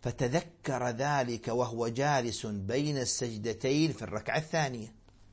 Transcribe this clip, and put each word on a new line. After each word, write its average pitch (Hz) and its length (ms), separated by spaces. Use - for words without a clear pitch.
فتذكر 127 840
ذلك 123 600
وهو 117 400
جالس 123 580
بين 117 520
السجدتين 123 920
في 113 100
الركعة 107 360
الثانية، 139 560